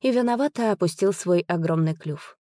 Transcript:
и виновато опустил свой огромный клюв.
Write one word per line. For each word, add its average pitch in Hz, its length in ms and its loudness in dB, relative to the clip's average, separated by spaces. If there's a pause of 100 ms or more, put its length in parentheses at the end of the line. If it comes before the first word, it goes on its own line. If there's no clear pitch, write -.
и 262 100 2
виновато 240 600 0
опустил 190 420 0
свой 175 280 0
огромный 160 540 0
клюв. 156 520 -12